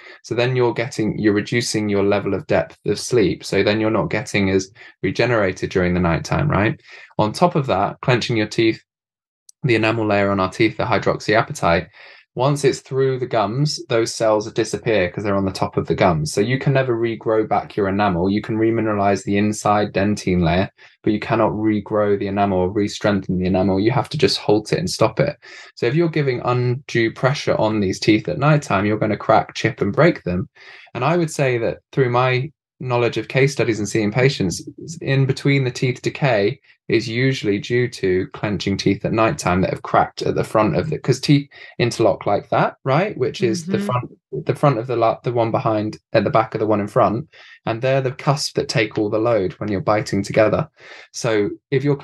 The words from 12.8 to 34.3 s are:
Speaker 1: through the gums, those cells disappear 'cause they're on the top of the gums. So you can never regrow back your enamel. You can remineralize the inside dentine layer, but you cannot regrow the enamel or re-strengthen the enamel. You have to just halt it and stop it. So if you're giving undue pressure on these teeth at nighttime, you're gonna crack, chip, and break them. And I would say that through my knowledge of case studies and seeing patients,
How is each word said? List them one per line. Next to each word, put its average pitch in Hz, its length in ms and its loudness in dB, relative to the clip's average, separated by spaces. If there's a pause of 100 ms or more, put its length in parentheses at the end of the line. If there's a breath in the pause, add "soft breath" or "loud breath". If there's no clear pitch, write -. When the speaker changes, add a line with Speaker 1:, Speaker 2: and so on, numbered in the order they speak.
Speaker 1:
through 135 380 -2
the 127 80 -6
gums, 117 600 -2
those 117 260 0
cells 107 380 0
disappear 107 580 0
'cause 104 140 -8
they're 98 120 0
on 98 80 0
the 95 60 -2
top - 260 -4
of 98 120 -2
the 80 80 2
gums. 82 360 2
So - 80 0
you 120 200 0
can 143 120 2
never 131 240 0
regrow 110 500 0
back - 300 -2
your 98 120 0
enamel. 98 420 2
You 104 100 0
can 110 160 -4
remineralize 110 680 0
the 101 120 0
inside 104 560 0
dentine 98 480 0
layer, 87 300 2 (320 soft breath)
but 110 100 0
you 107 60 0
cannot 110 320 0
regrow 107 640 0
the 98 120 -4
enamel 98 300 0
or 90 120 0
re-strengthen 101 680 -2
the 92 80 0
enamel. 95 340 2
You 107 100 2
have 113 200 -2
to 156 80 -6
just - 200 2
halt - 340 0
it - 60 0
and 180 100 -4
stop 123 300 0
it. - 180 0 (380 loud breath)
So - 120 -2
if 123 100 0
you're 170 120 2
giving 143 360 -2
undue 123 680 0
pressure 127 460 0
on 107 240 0
these 95 180 0
teeth 107 300 2
at 85 100 -4
nighttime, 135 480 2
you're 107 100 0
gonna 107 200 0
crack, - 380 2
chip, - 260 -2
and 101 120 0
break 160 300 2
them. 90 260 -2 (460 loud breath)
And 117 100 -4
I 160 120 2
would 165 160 -2
say 131 260 0
that - 200 -4 (120)
through 127 200 0
my 127 420 0 (260)
knowledge 120 380 0
of 110 120 -4
case 139 240 2
studies 113 280 0
and 101 80 -4
seeing 104 240 0
patients, 123 500 0 (400)